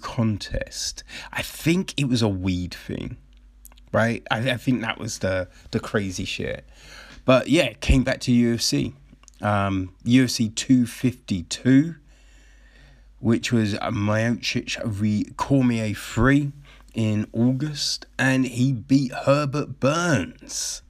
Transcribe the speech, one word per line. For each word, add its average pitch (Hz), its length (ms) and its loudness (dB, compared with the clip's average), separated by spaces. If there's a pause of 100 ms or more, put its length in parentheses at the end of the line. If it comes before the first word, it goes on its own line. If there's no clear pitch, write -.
contest. - 1040 -6 (260)
I - 100 -6
think - 560 -2
it 139 120 -2
was 120 120 0
a 117 60 4
weed 90 460 -2
thing, - 420 -10 (800)
right? 113 360 0
I, 127 220 -2
I 120 60 -2
think 120 240 0
that 113 180 -6
was 107 200 -10
the, 92 280 -2 (240)
the 113 80 -2
crazy 95 460 -4
shit. - 400 -8 (580)
But 131 240 4
yeah, 135 260 2
came 135 300 2
back 127 180 -2
to 127 120 0
U 120 220 4
F 113 60 -4
C. 131 320 -2 (480)
Um, 98 520 0 (100)
U 127 220 6
F 120 60 -2
C 110 180 -2
two 127 360 4
fifty-two, 131 1120 0 (1200)
which - 340 0
was, 107 220 2
uh, - 160 -4
Miocic 110 920 -2
v 107 400 0 (140)
Cormier 120 560 2
three 139 580 2 (420)
in 107 400 0
August, 131 720 -2 (120)
and 131 280 2
he 127 260 0
beat 131 400 2
Herbert 143 680 0
Burns. 147 1080 -2